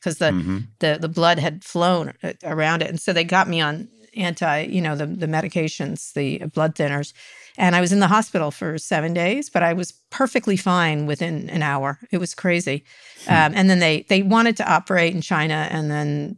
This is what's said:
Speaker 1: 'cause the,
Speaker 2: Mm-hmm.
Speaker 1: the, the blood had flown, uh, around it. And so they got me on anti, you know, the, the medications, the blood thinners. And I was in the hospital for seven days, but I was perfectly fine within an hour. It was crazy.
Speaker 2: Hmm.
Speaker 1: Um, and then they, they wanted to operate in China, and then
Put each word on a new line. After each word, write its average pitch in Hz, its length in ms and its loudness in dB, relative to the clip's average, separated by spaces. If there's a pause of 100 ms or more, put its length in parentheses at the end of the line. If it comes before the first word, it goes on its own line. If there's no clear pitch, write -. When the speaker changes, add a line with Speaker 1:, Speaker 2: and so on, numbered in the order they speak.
Speaker 1:
'cause 165 160 -4
the, 160 120 2
Speaker 2:
Mm-hmm. 92 260 -2 (220)
Speaker 1:
the, 156 220 2
the 160 80 -4
blood 165 300 4
had 156 240 -4
flown, 170 580 0
uh, 175 120 -8 (100)
around 160 400 0
it. - 80 -4
And 165 100 -6
so 190 100 -2
they 170 120 2
got 180 260 2
me 165 100 -2
on 156 280 -4 (280)
anti, 170 460 -2
you 180 200 -2
know, 156 140 -2
the, 147 100 -4
the 170 220 -6
medications, 156 840 -4
the 143 340 -4
blood 156 280 0
thinners. 143 380 -4 (460)
And 175 160 4
I 180 60 4
was 180 100 2
in 202 80 4
the 196 80 6
hospital 202 420 2
for 160 300 -6
seven 165 340 -2
days, 196 360 0
but 175 120 0
I 170 120 2
was 180 180 -4 (180)
perfectly 220 480 0
fine 165 480 2
within 151 460 -4
an 156 100 -2
hour. 139 380 -2 (120)
It 190 60 0
was 170 160 -4
crazy. 170 500 -2 (440)
Speaker 2:
Hmm. - 60 2
Speaker 1:
Um, 156 220 6
and 190 140 6
then 185 100 6
they, 160 300 2
they 196 140 4
wanted 226 340 4
to 214 140 -2
operate 170 420 2
in 165 80 -4
China, 156 480 -2
and 151 220 -4
then 147 460 -4